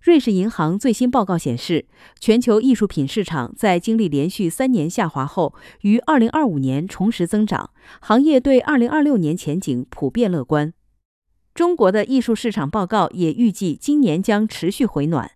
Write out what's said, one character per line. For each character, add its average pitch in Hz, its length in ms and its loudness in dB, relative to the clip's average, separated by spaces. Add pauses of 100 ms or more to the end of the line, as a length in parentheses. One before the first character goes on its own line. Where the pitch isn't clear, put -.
瑞 339 180 6
士 240 120 0
银 190 180 0
行 175 300 -2
最 254 120 0
新 247 200 0
报 247 120 2
告 180 140 0
显 127 180 -4
示， 156 300 -2 (340)
全 233 220 2
球 220 180 2
艺 254 140 2
术 208 140 0
品 139 200 -2
市 202 160 -4
场 143 320 -6
在 180 240 2
经 226 160 -2
历 214 140 0
连 143 180 0
续 185 220 -4
三 262 220 -2
年 170 180 0
下 180 180 -2
滑 135 160 -6
后， 151 300 -4 (280)
于 214 180 2
二 311 180 2
零 226 140 4
二 311 120 0
五 175 140 0
年 135 300 -2
重 202 240 -2
拾 175 160 -4
增 214 180 0
长， - 240 -4 (320)
行 226 180 2
业 285 200 4
对 262 200 4
二 294 160 0
零 240 140 2
二 302 140 0
六 285 140 2
年 165 200 0
前 156 240 -4
景 127 300 -4
普 139 180 -4
遍 226 220 0
乐 151 120 -2
观。 151 300 -2 (800)
中 349 220 0
国 196 160 4
的 208 140 0
艺 254 160 0
术 226 120 -2
市 226 160 -4
场 156 200 -4
报 190 180 -4
告 196 220 0
也 170 240 -2
预 226 180 2
计 175 240 -6
今 294 240 -2
年 190 240 2
将 214 240 0
持 180 240 -4
续 247 140 -2
回 147 220 -2
暖。 143 280 -4